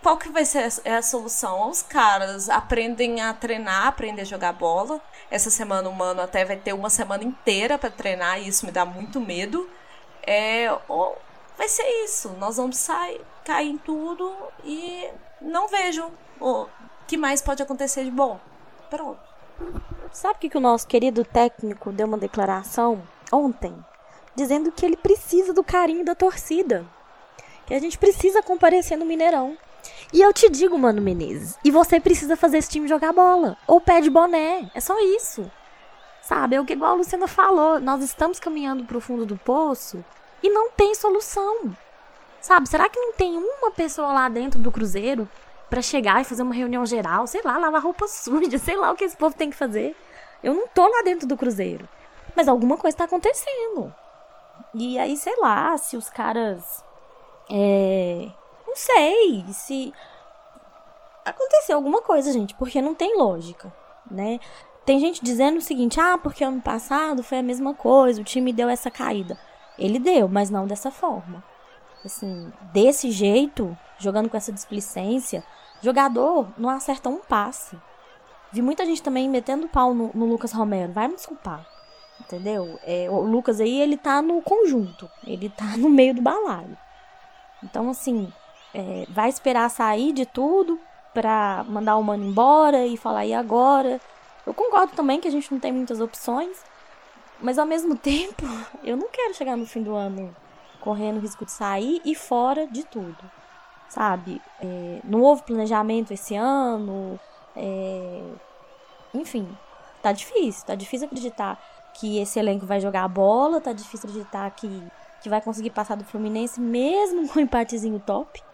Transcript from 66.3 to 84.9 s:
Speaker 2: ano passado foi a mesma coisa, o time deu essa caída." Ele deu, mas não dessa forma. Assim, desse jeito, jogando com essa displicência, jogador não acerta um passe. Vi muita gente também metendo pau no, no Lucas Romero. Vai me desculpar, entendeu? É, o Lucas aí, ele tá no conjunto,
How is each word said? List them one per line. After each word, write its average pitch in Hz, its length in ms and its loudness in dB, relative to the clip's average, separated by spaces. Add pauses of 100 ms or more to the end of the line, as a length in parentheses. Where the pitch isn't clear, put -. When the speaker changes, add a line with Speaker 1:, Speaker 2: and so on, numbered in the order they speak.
Speaker 2:
ano 262 180 -2
passado 277 640 -2
foi 254 160 -4
a 254 40 -2
mesma 254 300 -4
coisa, 247 480 4
o - 20 -8
time 254 300 -2
deu 240 160 0
essa 247 220 -4
caída." 185 480 -6 (380)
Ele 208 220 0
deu, 262 280 4
mas 196 220 0
não 202 180 -4
dessa 208 240 -6
forma. 185 520 -6 (600)
Assim, 185 460 -12 (200)
desse 240 400 4
jeito, 208 640 0 (200)
jogando 202 320 -2
com 226 80 -6
essa 214 140 -8
displicência, 202 920 -6 (380)
jogador 262 640 2 (100)
não 233 120 -2
acerta 269 400 -4
um 285 80 -4
passe. 214 600 -4 (760)
Vi 220 100 -2
muita 294 240 0
gente 330 160 -2
também 262 260 -2
metendo 269 400 -2
pau 254 260 2
no, 233 200 -2
no 226 120 0
Lucas 233 280 -2
Romero. 196 400 -2
Vai 214 140 -2
me 339 80 -4
desculpar, 170 500 -14 (540)
entendeu? 180 640 -8
É, 175 260 -4
o 190 120 0
Lucas 220 380 0
aí, 240 220 2
ele 294 160 2
tá 285 240 2
no 330 200 2
conjunto, 262 680 2 (160)